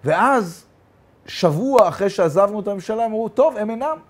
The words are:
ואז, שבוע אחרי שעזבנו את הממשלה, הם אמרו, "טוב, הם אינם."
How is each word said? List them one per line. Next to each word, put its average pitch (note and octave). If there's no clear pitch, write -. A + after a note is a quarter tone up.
ואז, F#3
שבוע G3
אחרי F#3+
שעזבנו G3
את F#3+
הממשלה, A3
הם A3+
אמרו, A3
"טוב, C4+
הם G#3+
אינם." C4+